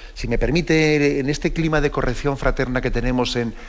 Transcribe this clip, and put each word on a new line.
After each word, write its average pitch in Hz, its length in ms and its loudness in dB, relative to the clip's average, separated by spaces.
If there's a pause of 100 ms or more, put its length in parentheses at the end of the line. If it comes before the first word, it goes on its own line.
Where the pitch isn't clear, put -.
(140)
si - 140 -6
me 117 80 0
permite, 151 840 2
en 135 100 -2
este 156 240 -2
clima 156 260 0
de 143 100 0
corrección 127 460 -2
fraterna 127 460 0
que 127 80 -2
tenemos 123 460 0
en, 117 180 -2 (140)